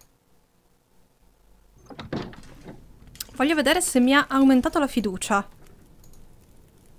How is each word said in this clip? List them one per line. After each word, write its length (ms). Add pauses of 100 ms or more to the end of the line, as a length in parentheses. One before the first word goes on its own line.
(3500)
Voglio 140
vedere 260
se 200
mi 140
ha 140
aumentato 500
la 80
fiducia. 600 (1500)